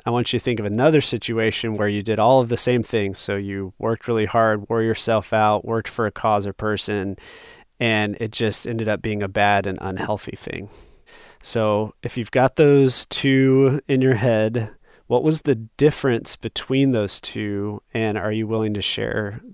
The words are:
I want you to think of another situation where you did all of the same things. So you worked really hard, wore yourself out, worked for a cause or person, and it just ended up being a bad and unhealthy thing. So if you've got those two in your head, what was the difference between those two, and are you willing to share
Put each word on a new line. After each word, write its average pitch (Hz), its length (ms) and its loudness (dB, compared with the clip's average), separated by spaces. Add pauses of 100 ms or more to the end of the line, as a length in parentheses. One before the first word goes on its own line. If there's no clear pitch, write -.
I 120 60 -2
want 120 240 -2
you 120 40 0
to - 60 -6
think 117 160 -2
of 104 60 -4
another 135 340 2
situation 113 760 -4
where 104 140 -2
you 104 140 -2
did 107 160 -2
all 123 220 4
of 117 100 -2
the 120 80 -2
same 123 240 2
things. 101 360 -2
So - 180 -4
you 98 420 -6
worked 113 280 -4
really 110 200 0
hard, 107 420 2
wore 113 140 0
yourself 113 500 0
out, 107 320 2
worked 113 240 -4
for - 180 -4
a 104 60 -2
cause 104 340 0
or 98 60 -6
person, 101 640 -4 (640)
and 107 400 0
it 113 100 -6
just 110 360 -2
ended 113 240 -4
up 104 100 -2
being 104 220 -4
a 98 60 -4
bad 101 380 2
and 95 140 -6
unhealthy 95 560 -6
thing. - 320 -12 (720)
So 107 640 0
if - 160 -6
you've 110 120 -6
got 139 260 2
those 143 500 6
two 135 840 4
in 131 140 2
your 131 140 4
head, 110 540 0 (360)
what 123 180 0
was 156 180 2
the 143 120 2
difference 120 840 0
between 135 560 0
those 107 260 -2
two, 104 640 -6 (120)
and 110 240 -2
are 104 140 -4
you 110 140 -2
willing 110 280 0
to 101 80 -4
share 110 580 -4 (120)